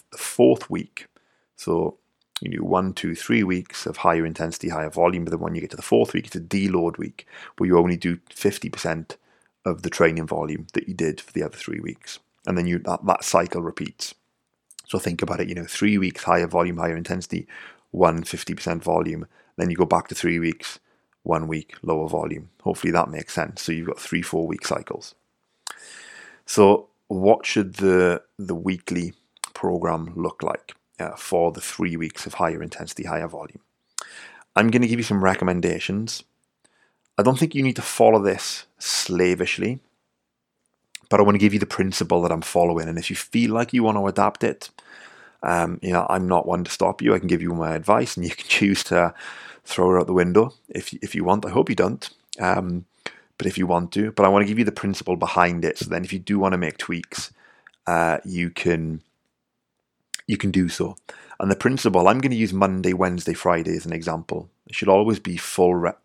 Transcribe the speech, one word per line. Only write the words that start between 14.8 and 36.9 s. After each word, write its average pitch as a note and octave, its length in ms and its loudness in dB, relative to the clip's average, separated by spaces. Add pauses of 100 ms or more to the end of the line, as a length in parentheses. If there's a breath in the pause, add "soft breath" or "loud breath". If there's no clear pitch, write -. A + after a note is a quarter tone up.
So - 100 -2
think E2+ 240 -4
about F2 180 -2
it, F2+ 80 -4
you F2+ 60 -8
know, F2 100 -8
three G#2+ 320 2
weeks, F#2 280 -2
higher F2 220 4
volume, F2 300 0
higher E2 200 -2
intensity, F2 500 -6 (460 loud breath)
one, E2 320 2
fifty - 300 -10
percent E2 280 -6
volume. E2 440 -2 (300 soft breath)
Then F2+ 140 -2
you E2+ 60 -4
go F2+ 100 2
back E2+ 220 0
to - 60 -14
three E2+ 240 -2
weeks, - 420 -6 (420)
one D#2+ 240 -2
week, D#2 360 -8
lower D#2 260 -2
volume. D#2+ 420 -6 (120)
Hopefully F2+ 280 -2
that E2 180 2
makes D#2 240 -12
sense. E2 300 -6
So E2+ 100 -6
you've E2 140 -6
got - 140 -6
three, - 200 -4
four-week D#2+ 460 -4
cycles. - 480 -8 (1300 loud breath)
So G#2 440 6 (180)
what G2 400 4
should G2 280 0
the, F#2 480 4 (160)
the F#2 160 -6
weekly F2+ 600 -4 (400)
program E2+ 600 -2
look E2 280 -6
like, - 320 -6 (240)
uh, E2 180 -8
for E2+ 360 0
the F2 100 -14
three F2 340 -4
weeks E2 300 -8
of - 80 -14
higher E2 280 -2
intensity, - 420 -12
higher E2 240 -6
volume? D2+ 320 -16 (960 loud breath)
I'm A2+ 140 6
gonna A#2+ 180 4
give A#2 100 0
you A#2 60 -4
some G2+ 200 2
recommendations. F#2 960 0 (920)